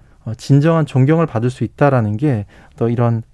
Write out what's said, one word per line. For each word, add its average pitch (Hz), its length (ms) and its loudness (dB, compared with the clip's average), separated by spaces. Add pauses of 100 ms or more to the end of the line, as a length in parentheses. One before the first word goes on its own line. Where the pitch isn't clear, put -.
(260)
어, 110 100 -8
진정한 151 500 2
존경을 151 400 2
받을 120 240 -4
수 123 140 -8
있다라는 113 540 0
게 117 280 -2 (320)
또 117 100 -2
이런 117 360 0 (100)